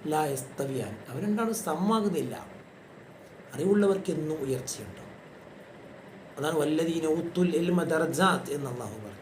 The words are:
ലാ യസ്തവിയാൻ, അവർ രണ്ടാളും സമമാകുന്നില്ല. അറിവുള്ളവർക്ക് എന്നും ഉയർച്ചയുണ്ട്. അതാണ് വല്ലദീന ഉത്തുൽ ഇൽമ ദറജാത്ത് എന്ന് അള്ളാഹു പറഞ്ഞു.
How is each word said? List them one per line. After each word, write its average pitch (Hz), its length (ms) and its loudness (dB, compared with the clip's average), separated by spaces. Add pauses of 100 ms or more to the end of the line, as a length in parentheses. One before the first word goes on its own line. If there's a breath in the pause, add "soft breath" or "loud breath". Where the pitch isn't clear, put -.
ലാ 156 180 2
യസ്തവിയാൻ, 135 720 -4 (120)
അവർ 135 140 -4
രണ്ടാളും 220 320 2
സമമാകുന്നില്ല. 175 920 2 (1080)
അറിവുള്ളവർക്ക് 190 580 4
എന്നും 151 260 -2
ഉയർച്ചയുണ്ട്. 127 640 -4 (1400)
അതാണ് 151 200 0
വല്ലദീന 160 480 2
ഉത്തുൽ 165 500 2
ഇൽമ 175 260 4
ദറജാത്ത് 160 680 4
എന്ന് 139 180 -4
അള്ളാഹു 113 240 -6
പറഞ്ഞു. 107 160 -12 (120)